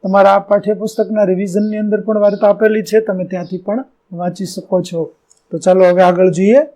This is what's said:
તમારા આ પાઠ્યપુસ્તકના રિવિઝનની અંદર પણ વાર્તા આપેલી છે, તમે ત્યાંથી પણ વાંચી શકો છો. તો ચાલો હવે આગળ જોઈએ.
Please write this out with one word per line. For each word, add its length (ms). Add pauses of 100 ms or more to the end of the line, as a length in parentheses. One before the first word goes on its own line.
તમારા 340
આ 160
પાઠ્યપુસ્તકના 720
રિવિઝનની 600
અંદર 160
પણ 180
વાર્તા 300
આપેલી 340
છે, 180
તમે 240
ત્યાંથી 420
પણ 180 (280)
વાંચી 420
શકો 280
છો. 200 (500)
તો 60
ચાલો 260
હવે 180
આગળ 280
જોઈએ. 320 (140)